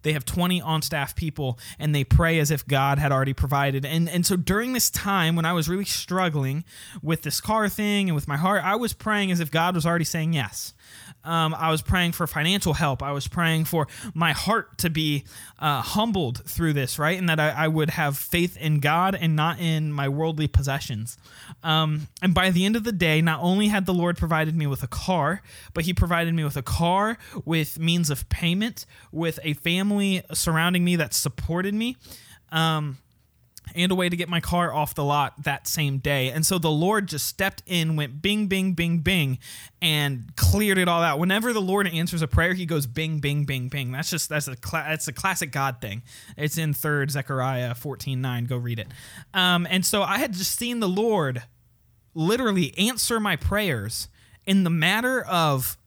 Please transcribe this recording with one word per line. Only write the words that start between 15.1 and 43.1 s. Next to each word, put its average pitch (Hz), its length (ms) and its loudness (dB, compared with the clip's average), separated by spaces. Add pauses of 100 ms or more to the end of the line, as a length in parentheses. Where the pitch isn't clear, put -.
uh, 147 220 0
humbled 196 640 -2
through 165 280 0
this, 135 240 -2
right? 160 220 2
And 180 80 0
that 160 140 2
I, 151 80 4
I 156 180 0
would 156 220 2
have 143 280 0
faith 175 380 -2
in 151 240 0
God 175 400 2
and 160 160 2
not 160 240 2
in 156 320 0
my 143 160 -2
worldly 151 400 0
possessions. 135 680 0 (440)
Um, 156 460 0 (140)
and 185 120 2
by 185 180 4
the 180 140 4
end 220 120 2
of 214 80 -4
the 233 80 -2
day, 160 280 4
not 160 200 2
only 190 260 4
had 208 180 2
the 185 80 0
Lord 175 240 2
provided 160 380 0
me 156 100 0
with 135 160 -2
a 131 60 -6
car, 170 540 -2 (320)
but 170 100 -2
he 180 100 0
provided 170 400 2
me 160 120 0
with 143 100 -4
a 135 80 -4
car, 196 540 0 (260)
with 156 340 -2
means 170 320 0
of - 200 -4
payment, 190 560 -2 (260)
with 160 320 -4
a 156 120 -2
family 190 760 0
surrounding 175 540 2
me 175 100 4
that 160 180 0
supported 180 600 -2
me, 233 240 -4 (560)
um, 156 440 0 (800)
and 180 160 2
a 185 40 2
way 180 140 2
to 175 60 0
get 170 140 -6
my 170 100 0
car 175 340 0
off 147 220 -2
the 151 80 -2
lot 143 400 0
that - 240 -4
same 139 320 -2
day. 131 320 0
And 156 120 -2
so 185 140 2
the 160 140 2
Lord 185 360 2
just 147 200 -6
stepped - 400 -4
in, 160 280 0
went 147 240 -4
bing, 208 280 0
bing, 190 260 2
bing, 170 260 0
bing, 151 380 2 (420)
and 147 560 0
cleared 196 440 4
it 175 80 4
all 170 160 2
out. 151 160 2
Whenever 214 340 2
the 214 80 0
Lord 196 240 2
answers 165 380 0
a 147 40 0
prayer, 175 260 4
he 180 120 -2
goes 151 220 0
bing, 156 320 -2